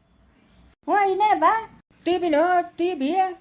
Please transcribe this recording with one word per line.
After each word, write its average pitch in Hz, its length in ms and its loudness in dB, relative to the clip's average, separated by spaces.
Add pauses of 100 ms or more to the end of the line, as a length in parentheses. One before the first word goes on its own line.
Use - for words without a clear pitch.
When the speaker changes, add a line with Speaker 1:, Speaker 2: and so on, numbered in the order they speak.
(880)
Speaker 1:
ಹ್ಞೂ, 359 100 2 (140)
ಇನ್ನೇನಪ್ಪ? 381 360 2 (580)
Speaker 2:
ಟಿ 339 80 0 (100)
ಬಿನೋ, 311 200 2 (340)
ಟಿ 339 100 -2 (140)
ಬಿ. 269 80 -2 (320)